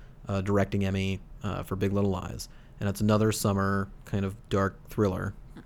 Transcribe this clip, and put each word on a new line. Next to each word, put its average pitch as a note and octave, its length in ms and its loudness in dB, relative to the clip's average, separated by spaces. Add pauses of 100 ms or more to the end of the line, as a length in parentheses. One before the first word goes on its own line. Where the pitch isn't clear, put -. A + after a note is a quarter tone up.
(280)
a G2 140 0
directing G2 440 2
Emmy, F#2+ 340 0 (240)
uh, F#2+ 180 -4
for - 140 -4
Big G2 180 0
Little G2+ 160 2
Lies. - 400 -6 (300)
And G#2 100 0
it's G2 120 -4
another G#2+ 300 6
summer G2 560 2 (160)
kind G2 220 -2
of F#2+ 100 -4 (140)
dark G2 280 2 (120)
thriller, F#2+ 440 0 (320)